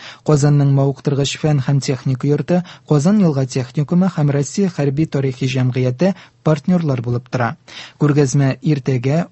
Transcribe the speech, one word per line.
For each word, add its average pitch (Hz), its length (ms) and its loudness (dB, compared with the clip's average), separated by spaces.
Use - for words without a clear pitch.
Казанның 143 540 2
мавыктыргыч 139 640 -2
фән 151 240 0
һәм 143 160 0
техника 135 460 -4
йорты, 175 360 0
Казан 151 300 2
елга 143 300 2
техникумы 151 680 -2
һәм 147 140 0
Россия 147 400 -2
хәрби 147 380 -2
тарихи 135 420 -4
җәмгыяте 127 640 0
партнерлар 156 580 0
булып 120 260 -6
тора. 120 300 -4
Күргәзмә 143 640 2
иртәгә 139 720 0